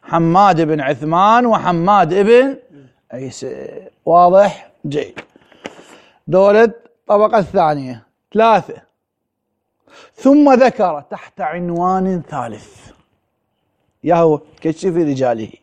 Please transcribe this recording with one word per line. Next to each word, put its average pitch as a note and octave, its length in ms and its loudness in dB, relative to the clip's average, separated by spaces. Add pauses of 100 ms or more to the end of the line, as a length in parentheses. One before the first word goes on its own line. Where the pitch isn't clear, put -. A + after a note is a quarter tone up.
حماد E3+ 580 0
بن D#3 200 -2
عثمان E3 640 0
وحماد F3+ 680 0
بن A#3+ 420 2 (560)
عيسى، C3 760 -14 (180)
واضح؟ F3+ 680 2 (140)
جيد، C#3 340 -8 (1080)
ذول G3 260 4
الطبقة G#3+ 840 0
الثانية. D3+ 640 -4 (300)
ثلاثة، G#3+ 560 0 (1300)
ثم C#4+ 380 4
ذكر G#3 480 0
تحت - 400 -18
عنوان F3 880 -4
ثالث، - 640 -14 (1120)
يهو D#3+ 360 2 (220)
كشف E3 340 -6
رجاله. C3 540 -2 (140)